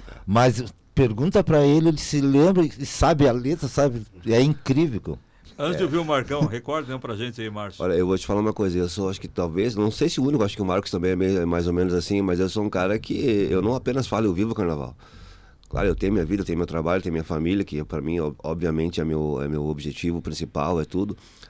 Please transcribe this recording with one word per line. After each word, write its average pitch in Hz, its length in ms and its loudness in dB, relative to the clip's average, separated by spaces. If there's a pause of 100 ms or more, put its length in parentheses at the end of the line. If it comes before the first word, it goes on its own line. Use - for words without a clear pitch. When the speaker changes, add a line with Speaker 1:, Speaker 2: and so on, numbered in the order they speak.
(260)
Speaker 1:
Mas 117 380 4 (320)
pergunta 135 480 2
pra 151 220 4
ele, 160 240 6
ele 151 80 2
se 147 240 -2
lembra 151 440 6
e 135 200 -6
sabe 147 420 4
a 120 60 6
letra, 131 340 -2
sabe? 123 360 0 (220)
É 113 160 4
incrível. 135 760 2 (400)
Speaker 2:
Antes 160 200 -2
de 185 60 -2
Speaker 3:
É. - 20 2
Speaker 2:
ouvir 147 120 0
o 170 80 0
Marcão, 147 400 0
recorde, 143 440 -4
né, 131 80 -6
pra 120 180 -8
gente 117 260 -8
aí, 110 80 -6
Márcio. 104 340 -8
Speaker 3:
Olha, 92 100 2
eu 90 140 4
vou 95 100 4
te - 80 -10
falar 101 140 0
uma 107 140 2
coisa, 92 240 0
eu 90 100 0
sou, 95 220 -4
acho 98 100 -6
que - 80 -10
talvez, 92 480 -2
não 107 160 0
sei 147 160 0
se 156 140 -2
o - 20 2
único, 135 200 2
acho 98 120 -2
que 107 60 -4
o 98 40 0
Marcos 92 240 0
também 92 220 0
é 92 60 0
meio, 92 240 2
é 85 40 0
mais 85 220 0
ou 87 60 2
menos 90 200 2
assim, 90 280 0
mas 90 180 0
eu 95 80 2
sou 104 160 -4
um 104 60 -2
cara 95 280 0
que - 160 -8 (380)
eu 92 100 2
não 117 140 0
apenas 127 320 -2
falo, 110 200 0
eu 92 60 2
vivo 107 180 0
o 110 40 -6
carnaval. 78 400 -4 (720)
Claro, - 200 -2
eu 85 80 2
tenho 95 180 0
minha 90 120 0
vida, 98 160 0
eu 85 40 -6
tenho 82 120 -4
meu 87 80 -2
trabalho, 82 360 -2
tenho 92 120 -4
minha 80 120 -2
família, 87 400 0
que 73 180 -6
pra 76 180 -6
mim, 82 180 -4
ob-, 76 220 -4
obviamente, 80 600 -2
é - 20 -2
meu, 76 380 -2
é 71 80 -4
meu 76 180 -4
objetivo 78 540 -4
principal, 80 600 -4
é 76 40 -4
tudo. 101 300 -4 (340)